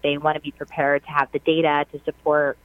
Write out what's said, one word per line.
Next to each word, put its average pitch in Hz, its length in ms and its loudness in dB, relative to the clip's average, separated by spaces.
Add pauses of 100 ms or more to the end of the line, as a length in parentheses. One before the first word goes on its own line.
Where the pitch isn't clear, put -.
they 143 160 0
wanna 151 200 0
be 147 120 -10
prepared 143 540 -2
to 151 60 -14
have 143 200 0
the 143 80 -4
data 156 520 2
to 143 120 -14
support 151 600 0